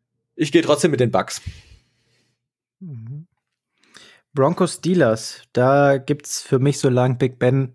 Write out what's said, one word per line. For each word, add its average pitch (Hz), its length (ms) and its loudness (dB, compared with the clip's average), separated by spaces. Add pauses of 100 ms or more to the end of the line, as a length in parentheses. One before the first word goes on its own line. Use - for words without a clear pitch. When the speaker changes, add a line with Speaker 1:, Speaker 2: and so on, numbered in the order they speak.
(340)
Speaker 1:
Ich - 160 -4
gehe 165 120 4
trotzdem 147 280 0
mit 131 100 0
den 120 100 2
Bucks. - 320 -4 (1400)
Speaker 2:
Mhm. 143 460 -16 (1080)
Broncos 156 400 0
Steelers, 151 680 0 (100)
da 139 460 4
gibt's 147 440 -8
für - 160 0
mich, 139 200 0
solange 127 380 0
Big 127 220 -4
Ben 127 360 0